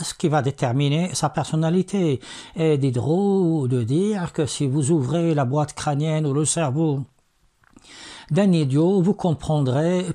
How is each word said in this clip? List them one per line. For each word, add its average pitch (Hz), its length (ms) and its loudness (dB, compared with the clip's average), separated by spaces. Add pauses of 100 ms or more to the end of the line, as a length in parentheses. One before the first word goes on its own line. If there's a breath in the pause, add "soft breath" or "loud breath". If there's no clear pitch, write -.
ce - 120 -8
qui - 140 -4
va 147 140 2
déterminer 143 720 -2
sa 151 160 -2
personnalité. 165 920 0 (360 loud breath)
Et 156 220 2
Diderot 160 920 2
de 123 160 0
dire 175 500 0
que 156 120 0
si 143 220 -4
vous 139 240 0
ouvrez 165 420 0
la 143 120 2
boîte 147 280 -2
crânienne 156 540 -2
ou 135 60 0
le 147 120 0
cerveau 143 580 0 (1300 loud breath)
d'un 190 200 4
idiot, 165 500 2
vous 190 120 2
comprendrez 156 1000 0